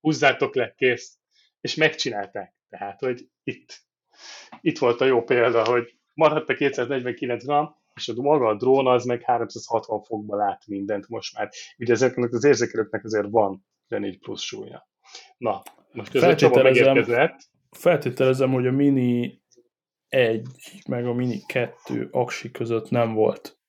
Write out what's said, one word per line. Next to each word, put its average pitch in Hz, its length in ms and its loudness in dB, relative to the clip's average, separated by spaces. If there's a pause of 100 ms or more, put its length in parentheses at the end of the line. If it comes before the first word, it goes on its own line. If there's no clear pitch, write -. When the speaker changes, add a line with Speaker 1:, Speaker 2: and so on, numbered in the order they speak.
Speaker 1:
Húzzátok 139 540 0
le, 120 220 -2
kész. - 420 -2 (420)
És - 140 -6
megcsinálták. 113 800 -4 (140)
Tehát, 98 320 -12
hogy 123 260 -6 (160)
itt, - 380 -14 (800)
itt - 180 -4
volt 120 220 0
a 131 40 2
jó 123 180 4
példa, 117 420 2
hogy 120 300 0 (200)
maradt 156 340 2
a 135 60 0
kétszáznegyvenkilenc 123 880 -4
gram, 143 360 -2 (140)
és - 140 -12
a 117 140 -6
maga 139 240 2
a 107 100 2
drón 131 300 4
az 123 180 4
meg 123 180 -2
háromszázhatvan 113 800 -4
fokba 107 340 -8
lát 101 300 -2
mindent 101 420 -6
most - 280 -12
már. 104 140 -6 (280)
Ugye 120 140 0
ezeknek 120 400 0
az 117 120 -4
érzékelőknek 113 600 0
azért 107 260 -2
van 101 360 0 (220)
ugye 113 100 -6
négy 98 200 -8
plusz 107 240 -12
súlya. - 460 -14 (500)
Na, 104 240 -4 (300)
most 107 180 -12
közben 160 260 4
Csaba 127 180 6
Speaker 2:
Feltételezem, 131 400 6
Speaker 1:
megérkezett. 120 440 2 (320)
Speaker 2:
feltételezem, 131 840 0
hogy 127 140 0
a 127 60 0
Mini 127 680 2 (680)
egy 117 380 0 (420)
meg 123 180 -4
a 123 60 -2
Mini 123 340 -2
kettő 120 640 -6
aksi 120 400 -4
között 113 400 -6
nem 117 240 0
volt 107 440 -2 (100)